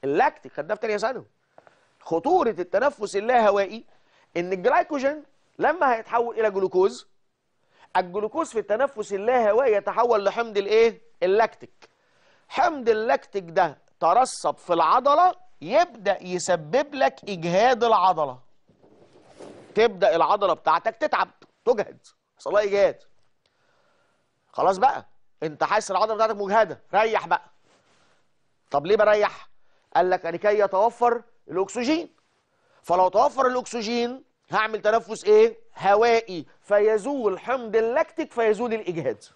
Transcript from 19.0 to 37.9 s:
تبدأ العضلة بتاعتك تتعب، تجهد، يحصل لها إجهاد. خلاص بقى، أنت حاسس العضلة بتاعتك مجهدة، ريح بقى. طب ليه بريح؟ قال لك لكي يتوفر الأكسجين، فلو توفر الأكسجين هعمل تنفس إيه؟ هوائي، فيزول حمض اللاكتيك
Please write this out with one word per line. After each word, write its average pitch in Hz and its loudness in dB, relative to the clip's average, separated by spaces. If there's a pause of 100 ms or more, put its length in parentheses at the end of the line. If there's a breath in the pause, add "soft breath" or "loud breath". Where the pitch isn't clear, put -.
تبدأ 196 2
العضلة 175 2
بتاعتك 165 -2
تتعب، - -2 (360)
تجهد، 220 -2 (380)
يحصل - -8
لها 208 2
إجهاد. 196 0 (1500)
خلاص 185 0
بقى، 190 0 (360)
أنت 151 -4
حاسس 208 -2
العضلة 208 -2
بتاعتك 220 0
مجهدة، 202 0 (140)
ريح 214 0
بقى. 170 -4 (1200)
طب 143 -2
ليه 202 2
بريح؟ 208 0 (480)
قال 180 2
لك 180 -2
لكي 202 0
يتوفر 226 0 (260)
الأكسجين، 240 -4 (720)
فلو 185 2
توفر 254 0
الأكسجين 240 -4 (260)
هعمل 214 -2
تنفس 214 -2
إيه؟ 214 6 (220)
هوائي، 208 2 (140 soft breath)
فيزول 208 0
حمض 233 -4
اللاكتيك 254 -2